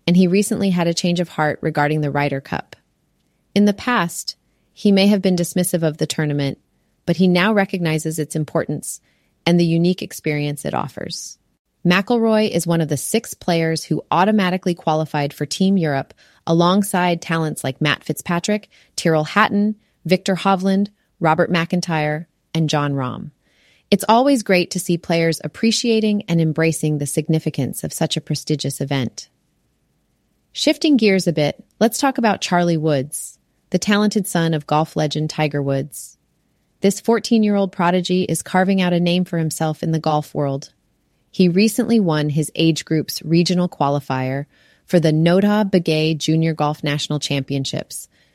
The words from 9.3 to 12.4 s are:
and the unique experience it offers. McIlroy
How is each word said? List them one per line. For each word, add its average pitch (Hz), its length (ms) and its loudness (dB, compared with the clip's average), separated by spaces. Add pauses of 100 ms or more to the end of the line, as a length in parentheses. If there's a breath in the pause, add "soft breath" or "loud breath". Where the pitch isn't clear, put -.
and 175 140 4
the 170 60 4
unique 170 360 2
experience 147 640 -6
it 147 100 -4
offers. - 640 -8 (480)
McIlroy 214 640 2